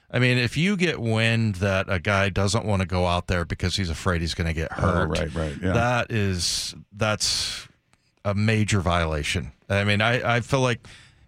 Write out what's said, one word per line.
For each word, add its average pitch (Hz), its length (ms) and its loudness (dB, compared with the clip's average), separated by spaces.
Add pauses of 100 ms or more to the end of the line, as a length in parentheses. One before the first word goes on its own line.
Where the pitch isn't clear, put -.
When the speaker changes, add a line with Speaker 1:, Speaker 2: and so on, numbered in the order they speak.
(100)
Speaker 1:
I - 80 -2
mean, 123 200 4
if 120 180 0
you 185 200 2
get 170 240 0
wind 113 560 2
that 95 320 0
a 92 100 0
guy 98 320 2
doesn't 98 340 0
wanna 95 220 0
go 90 200 0
out 87 200 0
there 87 180 0
because - 320 -2
he's 92 140 -2
afraid 82 320 0
he's 80 120 -4
gonna 80 200 -2
get 80 180 -4
Speaker 2:
Oh, - 80 -6
Speaker 1:
hurt, 85 300 2
Speaker 2:
right, 80 240 -2
right, 78 280 -4
yeah. 92 100 0
Speaker 1:
that 120 400 0
is, 98 600 -2 (180)
that's - 760 -2 (560)
a 101 100 0
major 107 460 2
violation. 80 720 0 (160)
I 101 160 2
mean, 104 160 2
I, 117 360 2
I 120 40 0
feel 135 200 0
like, 123 260 0 (420)